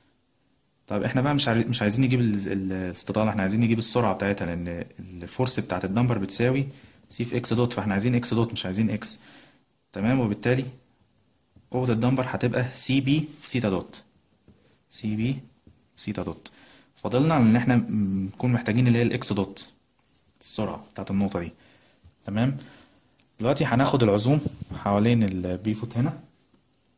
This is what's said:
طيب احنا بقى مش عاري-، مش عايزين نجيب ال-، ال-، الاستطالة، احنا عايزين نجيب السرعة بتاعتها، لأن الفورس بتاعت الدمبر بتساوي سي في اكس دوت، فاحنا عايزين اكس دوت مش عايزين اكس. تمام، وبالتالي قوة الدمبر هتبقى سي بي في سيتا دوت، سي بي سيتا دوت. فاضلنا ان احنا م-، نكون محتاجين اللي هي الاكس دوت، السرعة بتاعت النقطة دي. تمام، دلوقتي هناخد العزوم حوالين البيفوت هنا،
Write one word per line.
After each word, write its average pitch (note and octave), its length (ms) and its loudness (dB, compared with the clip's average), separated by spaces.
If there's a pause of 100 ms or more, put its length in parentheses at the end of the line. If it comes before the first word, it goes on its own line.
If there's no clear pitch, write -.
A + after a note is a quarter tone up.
(880)
طيب G2+ 160 -2
احنا B2 180 0
بقى C#3+ 140 0
مش C#3 120 2
عاري-، A#2 200 2
مش A#2+ 140 -2
عايزين A2 240 2
نجيب B2+ 140 2
ال-، A2 160 2
ال-، F#2+ 360 -4
الاستطالة، F#2+ 580 -2
احنا G#2 120 -2
عايزين G2 180 0
نجيب A2+ 180 2
السرعة A2+ 360 2
بتاعتها، G2 320 -2
لأن E2+ 400 -6 (140)
الفورس F#2 600 -2
بتاعت - 260 -4
الدمبر A#2 320 0
بتساوي B2+ 500 0 (420)
سي - 160 -6
في - 120 -4
اكس A#2+ 160 0
دوت، A#2+ 200 2
فاحنا G2+ 200 -2
عايزين A2+ 220 2
اكس A#2+ 180 0
دوت A2+ 200 2
مش - 120 -6
عايزين G2 240 0
اكس. - 300 -2 (760)
تمام، A#2 260 0
وبالتالي A#2+ 460 0 (1080)
قوة B2+ 180 -2
الدمبر B2 380 2
هتبقى - 440 -2
سي C3+ 300 2
بي D3+ 260 0 (140)
في - 60 0
سيتا A2+ 220 2
دوت، - 340 -4 (840)
سي G#2+ 260 -4
بي B2+ 240 -2 (560)
سيتا G2 280 -4
دوت. - 280 -8 (440)
فاضلنا C3+ 420 2
ان A2+ 180 6
احنا B2 200 4
م-، G2 500 0
نكون B2 280 -2
محتاجين A#2 340 2
اللي A#2+ 120 4
هي A#2 40 2
الاكس B2 300 0
دوت، - 380 -2 (680)
السرعة F2+ 500 -4
بتاعت G2 200 -8
النقطة G2 280 0
دي. F2 120 -8 (720)
تمام، B2 320 -2 (800)
دلوقتي C3+ 260 0
هناخد C3 380 2
العزوم A2 380 4 (340)
حوالين A2 480 2
البيفوت F#2 720 -4
هنا، C#3+ 220 -2 (800)